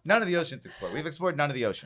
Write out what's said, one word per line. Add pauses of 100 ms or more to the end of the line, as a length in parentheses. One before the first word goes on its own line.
None
of
the
ocean's
explored.
We've
explored
none
of
the
ocean.